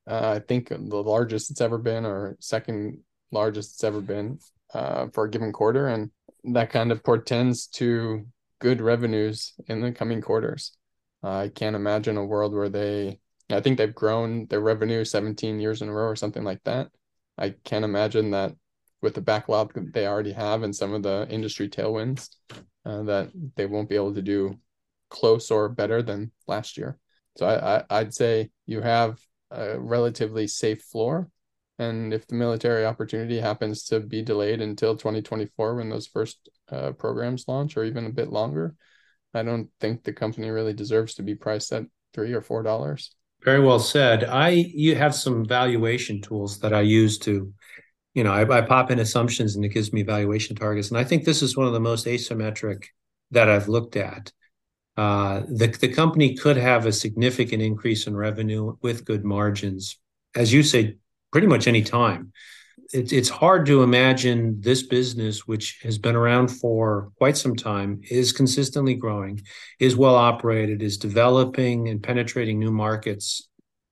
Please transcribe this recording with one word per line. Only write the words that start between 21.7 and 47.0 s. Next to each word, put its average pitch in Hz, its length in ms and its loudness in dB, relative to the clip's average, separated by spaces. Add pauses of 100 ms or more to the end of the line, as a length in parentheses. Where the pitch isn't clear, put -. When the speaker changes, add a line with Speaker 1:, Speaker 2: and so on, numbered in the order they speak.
Speaker 1:
uh, 107 160 -8
that 98 280 -2 (240)
they 98 120 -4
won't 104 240 -6
be 101 60 0
able 101 180 -2
to 98 80 -6
do 98 360 -2 (520)
close 113 400 0
or 107 180 0
better 113 340 -2
than 107 300 -10 (140)
last 104 320 -8
year. - 180 -10 (400)
So 90 100 -2
I, 110 300 2
I, - 140 -4
I'd 110 240 -2
say 113 360 0 (140)
you 110 160 -6
have 117 400 0 (300)
a 113 280 -6
relatively 117 680 -2
safe 110 360 -4
floor. 135 460 -4 (500)
And 113 360 -4
if 110 120 -8
the - 100 -8
military 117 500 0
opportunity 113 540 -4
happens 107 440 -4
to 110 160 -2
be 110 220 -6
delayed 110 400 -2
until 107 340 -2
twenty 107 240 -4
twenty-four 110 560 -6
when 113 140 -6
those 110 160 -8
first, - 420 -8 (220)
uh, 135 220 -6
programs 120 540 -6
launch 143 300 -4
or 113 80 -2
even 113 220 -6
a 110 40 -8
bit 120 200 -4
longer, 143 440 -4 (600)
I 113 80 -4
don't 113 260 -4 (120)
think 113 240 -6
the 107 100 -8
company 110 340 -6
really 110 240 -4
deserves 110 440 -2
to 101 60 -12
be 101 120 -6
priced 107 380 -6
at 113 120 -4 (300)
three 113 180 -4
or 117 80 -4
four 113 220 -6
dollars. 113 520 -4 (300)
Speaker 2:
Very 135 160 6
well 127 200 8
said. 117 440 4
I, 131 260 4
you 170 440 4
have 143 200 4
some 117 300 0
valuation 117 800 0
tools 101 380 -6
that 107 120 0
I 104 80 4
use 107 380 6